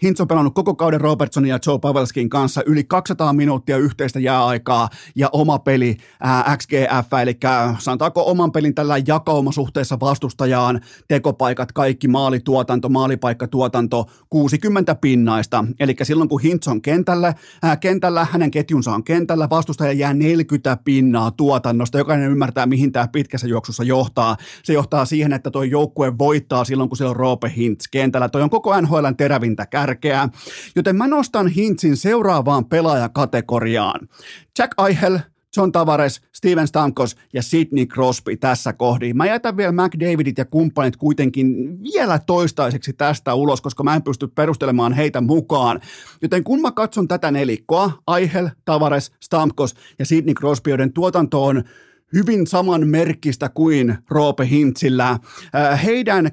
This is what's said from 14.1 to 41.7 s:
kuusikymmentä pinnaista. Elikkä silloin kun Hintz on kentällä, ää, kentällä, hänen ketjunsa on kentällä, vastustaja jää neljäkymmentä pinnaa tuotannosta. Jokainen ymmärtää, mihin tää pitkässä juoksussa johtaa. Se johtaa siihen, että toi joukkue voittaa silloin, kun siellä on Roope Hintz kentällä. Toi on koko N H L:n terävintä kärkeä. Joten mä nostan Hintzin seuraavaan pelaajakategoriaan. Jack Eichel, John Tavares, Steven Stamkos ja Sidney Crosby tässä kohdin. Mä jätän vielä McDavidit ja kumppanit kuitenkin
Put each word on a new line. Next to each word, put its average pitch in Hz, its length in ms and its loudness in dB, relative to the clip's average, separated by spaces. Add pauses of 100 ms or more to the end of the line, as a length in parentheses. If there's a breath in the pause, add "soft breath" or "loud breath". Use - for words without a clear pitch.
kuusikymmentä 160 640 2
pinnaista. 113 720 2 (160)
Elikkä 135 240 -2
silloin 156 240 2
kun 139 120 -2
Hintz 160 280 0
on 110 140 -2
kentällä, 175 520 0 (280 loud breath)
ää, 160 140 2
kentällä, 175 540 0
hänen 170 200 0
ketjunsa 139 440 -2
on 110 100 -4
kentällä, 165 460 0
vastustaja 156 420 0
jää 139 220 0
neljäkymmentä 151 680 0
pinnaa 127 460 2
tuotannosta. 123 680 0
Jokainen 143 320 0
ymmärtää, 131 360 0
mihin 131 260 2
tää 123 200 0
pitkässä 135 340 -4
juoksussa 117 380 -4
johtaa. 120 520 0 (260 loud breath)
Se 160 100 -2
johtaa 143 320 0
siihen, 151 280 0
että 131 180 -4
toi 135 200 -2
joukkue 143 480 0
voittaa 139 460 2
silloin, 131 240 -2
kun 127 80 -8
siellä 131 140 -2
on 117 60 -4
Roope 120 400 0
Hintz 117 340 -2
kentällä. 131 380 0
Toi 139 140 0
on 147 80 2
koko 202 300 2
N 165 60 2
H 147 60 -2
L:n 143 240 0
terävintä 120 500 0
kärkeä. 135 640 -2 (480 loud breath)
Joten 190 200 2
mä 240 100 0
nostan 254 420 0
Hintzin 170 480 0
seuraavaan 165 680 2
pelaajakategoriaan. 120 1400 -2 (500 loud breath)
Jack 254 140 0 (140)
Eichel, 185 320 2 (380)
John 190 160 2
Tavares, 156 480 2 (140)
Steven 170 320 2
Stamkos 143 500 0 (160 soft breath)
ja 127 100 -4
Sidney 151 440 0
Crosby 123 500 -2
tässä 123 360 -2
kohdin. 120 440 0
Mä 160 100 2
jätän 220 300 -2
vielä 190 160 0
McDavidit 170 640 0
ja 131 60 -2
kumppanit 151 520 0
kuitenkin 135 840 -2